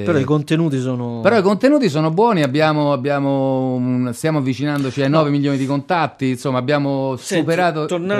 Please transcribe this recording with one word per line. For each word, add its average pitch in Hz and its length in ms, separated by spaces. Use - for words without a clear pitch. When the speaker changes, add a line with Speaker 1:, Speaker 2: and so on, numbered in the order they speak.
Speaker 1:
però 170 140
i 135 60
contenuti 151 560
sono 123 400
Speaker 2:
Però 202 160
i 208 60
contenuti 214 480
sono 156 200
buoni, 202 320
abbiamo, 147 520
abbiamo 135 800
un, 123 400
stiamo 156 240
avvicinandoci 139 640
ai 135 80
Speaker 1:
No. 156 80
Speaker 2:
nove 151 100
milioni 143 300
di 135 80
contatti, 139 640
insomma, 127 260
abbiamo 135 640
Speaker 1:
Senti, 170 240
Speaker 2:
superato 165 420
Speaker 1:
tornan-, 175 360